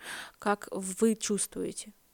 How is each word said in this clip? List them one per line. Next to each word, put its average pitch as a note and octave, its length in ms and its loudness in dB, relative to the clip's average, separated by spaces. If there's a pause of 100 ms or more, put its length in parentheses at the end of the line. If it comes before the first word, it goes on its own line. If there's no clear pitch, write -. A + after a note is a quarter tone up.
(400)
как G#3 320 0
вы F#3+ 440 4
чувствуете. - 800 -2 (200)